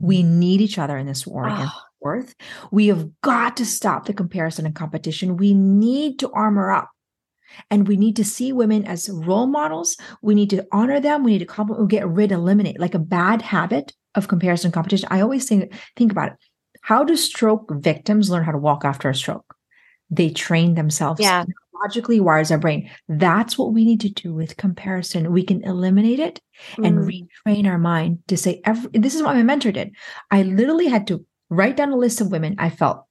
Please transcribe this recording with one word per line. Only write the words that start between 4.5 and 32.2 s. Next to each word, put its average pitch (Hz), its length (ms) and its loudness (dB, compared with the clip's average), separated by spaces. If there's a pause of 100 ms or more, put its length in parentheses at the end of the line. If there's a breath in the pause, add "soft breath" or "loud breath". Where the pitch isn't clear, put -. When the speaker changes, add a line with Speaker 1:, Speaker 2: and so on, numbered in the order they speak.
Speaker 1:
and 156 80 -6
competition. 165 640 -6
We 202 180 4
need 226 640 2
to 262 100 -6
armor 202 400 0
up. - 200 -2 (800 loud breath)
And 202 180 2
we 202 80 2
need 214 200 2
to 214 80 0
see 247 280 -6
women 214 320 0
as 180 240 -8
role 190 380 -2
models. 311 500 -4 (240 loud breath)
We 208 140 2
need 208 160 4
to 190 220 -2
honor 254 280 2
them. 294 240 0
We 226 80 4
need 190 60 2
to 170 80 -8
compliment, 214 420 -2
get 202 180 0
rid, 202 240 0
eliminate, 185 480 0
like, 175 160 -4
a 180 60 0
bad 180 400 0
habit 196 540 -4 (200)
of 196 140 -2
comparison 175 400 0
and 170 60 -2
competition. 185 360 -2
I 190 100 2
always 254 280 0
think, 196 240 0 (240 loud breath)
think 226 160 4
about 156 200 -2
it. - 60 -20 (440)
How 233 200 2
do 311 140 2
stroke 220 540 0
victims 180 600 0
learn 170 140 0
how 156 80 -2
to 147 60 -2
walk 147 260 0
after 135 240 -2
a 131 60 0
stroke? - 400 -8 (560 soft breath)
They 165 200 2
train 165 440 2
themselves. 156 460 -2
Speaker 2:
Yeah. 180 240 2 (380)
Speaker 1:
Logically 226 380 0
wires 156 300 4
our 156 80 4
brain. 151 320 -2 (180 loud breath)
That's 180 480 2
what 240 160 -2
we 226 120 4
need 226 180 4
to 202 80 -2
do 170 240 -10
with 160 220 -8
comparison. 180 760 -4
We 180 100 4
can 185 220 0
eliminate 190 560 2
it 330 200 -4 (360 loud breath)
and - 220 2
Speaker 2:
Mm. 180 280 -4 (200)
Speaker 1:
retrain 202 200 2
our 180 120 2
mind 170 400 0 (100)
to 180 80 0
say, 175 280 -2
every, 233 260 -2
this 240 240 2
is 320 80 -2
what 285 120 0
my 240 80 4
mentor 254 300 2
did. 202 200 -6 (380 loud breath)
I 202 120 4
literally 262 460 2
had 220 180 0
to 175 180 -4 (240)
write 202 280 2
down 285 160 0
a 262 40 0
list 240 240 0